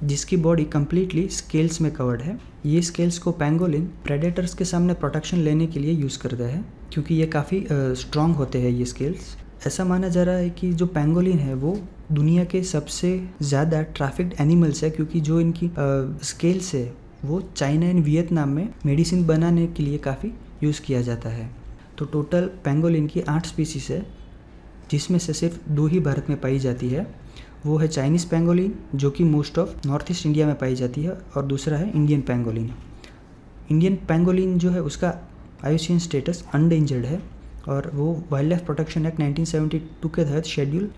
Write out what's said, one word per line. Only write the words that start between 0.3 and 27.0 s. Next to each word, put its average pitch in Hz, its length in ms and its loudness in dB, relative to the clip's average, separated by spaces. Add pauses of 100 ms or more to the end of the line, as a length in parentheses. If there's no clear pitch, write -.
बॉडी 156 280 4
कम्प्लीटली 165 640 0
स्केल्स 160 520 0
में 151 120 2
कवर्ड 123 300 -2
है। 190 180 -6 (260)
ये 160 160 4
स्केल्स 170 360 0
को 170 140 -2
पेंगोलिन 160 580 0 (140)
प्रेडेटर्स 170 500 0
के 185 100 -2
सामने 175 300 2
प्रोटेक्शन 156 420 -2
लेने 156 300 4
के 156 140 -4
लिए 151 120 0
यूज़ 139 260 -2
करता 123 260 -4
है 143 200 -4 (280)
क्योंकि 156 220 -2
ये 160 120 4
काफ़ी, 160 340 -2
अ, - 120 -6
strong 143 640 2
होते 135 240 0
हैं 123 100 2
ये 123 140 0
स्केल्स। 139 520 -6 (300)
ऐसा 185 180 -2
माना 180 240 2
जा 175 140 4
रहा 180 120 4
है 175 160 0
कि 180 220 -2
जो 170 140 2
पेंगोलिन 175 520 4
है 135 160 0
वो 160 260 -2 (320)
दुनिया 160 320 4
के 180 180 0
सबसे 180 640 -2 (140)
ज़्यादा 151 400 2
trafficked 156 580 -2
animals 156 440 4
है 156 60 2
क्योंकि 160 300 -2
जो 160 200 2
इनकी, 170 260 2
अ, 175 60 -2 (500)
scales 180 520 -2
है 123 300 -6 (200)
वो 151 180 -2 (140)
चाइना 156 360 2
and 170 120 4
वियतनाम 160 440 2
में 156 200 -2 (180)
मेडिसिन 165 400 4
बनाने 165 400 4
के 165 160 -6
लिए 147 160 -2
काफ़ी 147 340 -4 (300)
यूज़ 147 180 0
किया 127 220 0
जाता 117 260 -4
है। 117 220 -8 (480)
तो 151 60 -4
टोटल 175 460 0 (140)
पेंगोलिन 156 420 2
की 165 140 -2
आठ 156 260 -2
स्पीशीज 147 440 -4
है 165 160 -4 (840)
जिसमें 147 280 2
से 175 140 -2
सिर्फ 170 360 -4
दो 151 180 2
ही 170 140 2
भारत 139 300 0
में 139 100 -2
पाई 135 180 0
जाती 127 300 -2
है। 151 260 -2 (520)